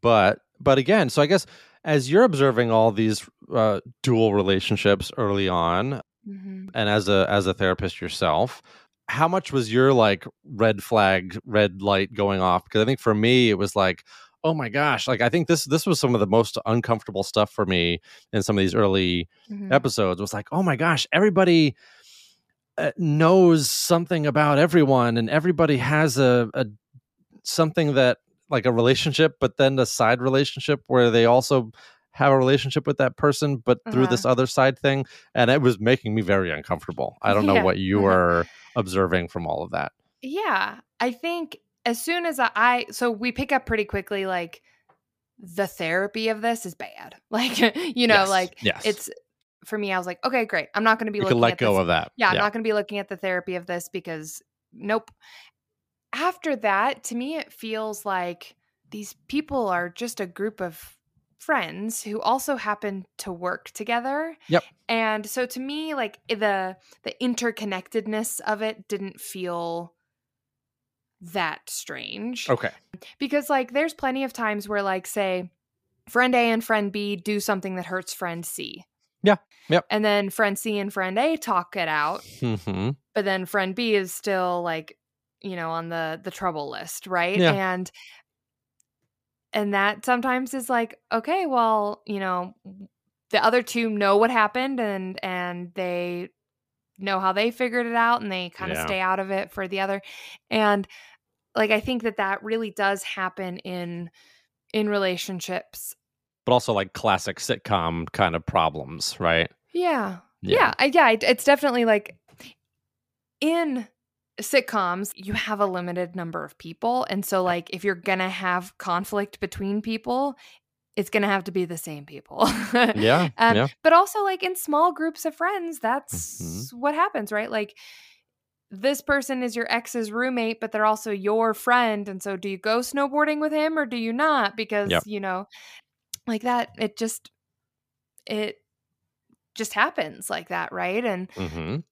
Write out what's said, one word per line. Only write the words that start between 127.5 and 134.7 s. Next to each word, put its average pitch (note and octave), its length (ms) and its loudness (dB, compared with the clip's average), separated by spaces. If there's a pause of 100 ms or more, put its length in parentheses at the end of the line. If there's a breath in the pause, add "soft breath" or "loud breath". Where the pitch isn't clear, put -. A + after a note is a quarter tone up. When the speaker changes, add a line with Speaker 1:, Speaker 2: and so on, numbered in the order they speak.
Speaker 2:
Like, G#3+ 260 -6 (920 loud breath)
this C4 300 -2
person C4+ 420 -2
is A3+ 120 -4
your A#3 160 -4
ex's A#3 400 -4
roommate, A#3 500 -2
but A3+ 100 -8
they're G#3+ 140 0
also G#3+ 260 0
your G#3+ 420 0
friend. A3 560 0
And F#3+ 140 -10
so G3 140 -6
do G3 120 -8
you F#3+ 80 -8
go A3 220 0
snowboarding C#4+ 600 -2
with D4+ 120 -2
him D#4 260 0
or C#4+ 60 0
do A#3+ 120 -6
you A3+ 160 -4
not? C4 440 0
Because, G#3 340 -2